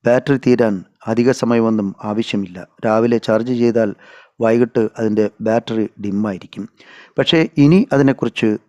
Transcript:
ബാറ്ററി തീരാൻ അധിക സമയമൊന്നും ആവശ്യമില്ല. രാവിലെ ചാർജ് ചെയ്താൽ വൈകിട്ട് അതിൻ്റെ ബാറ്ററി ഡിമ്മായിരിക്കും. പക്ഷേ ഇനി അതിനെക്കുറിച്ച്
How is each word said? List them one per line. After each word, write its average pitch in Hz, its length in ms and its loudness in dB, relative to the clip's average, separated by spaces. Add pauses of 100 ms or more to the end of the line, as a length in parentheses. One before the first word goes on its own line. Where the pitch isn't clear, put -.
ബാറ്ററി 127 340 2
തീരാൻ 120 360 2 (320)
അധിക 117 260 0
സമയമൊന്നും 113 560 0 (160)
ആവശ്യമില്ല. 104 540 -6 (200)
രാവിലെ 113 400 0
ചാർജ് 113 360 -2
ചെയ്താൽ 117 360 0 (500)
വൈകിട്ട് 117 420 2 (120)
അതിൻ്റെ 107 320 0 (140)
ബാറ്ററി 113 460 -2 (120)
ഡിമ്മായിരിക്കും. 101 680 -6 (480)
പക്ഷേ 139 260 0 (180)
ഇനി 151 240 6 (100)
അതിനെക്കുറിച്ച് 135 580 0 (200)